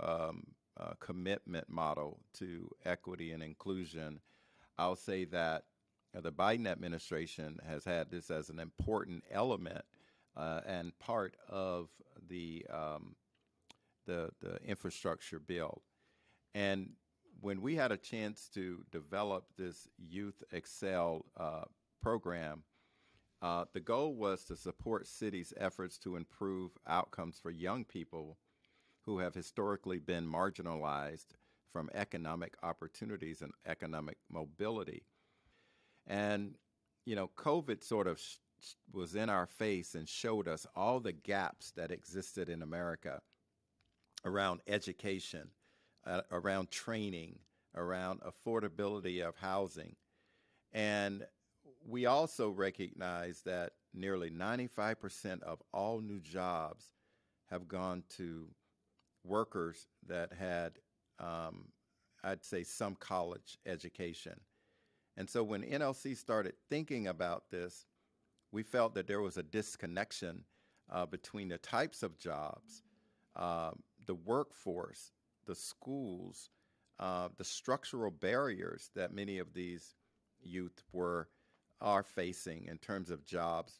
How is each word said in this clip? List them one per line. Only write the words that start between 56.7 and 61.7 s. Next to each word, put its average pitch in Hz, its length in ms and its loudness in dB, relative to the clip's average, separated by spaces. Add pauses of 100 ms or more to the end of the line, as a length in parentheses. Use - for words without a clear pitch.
have 90 180 -4
gone 92 340 -2 (140)
to 82 300 -6 (760)
workers 90 640 0 (180)
that 87 260 -2
had, 87 460 0 (400)
um, 85 480 -4 (560)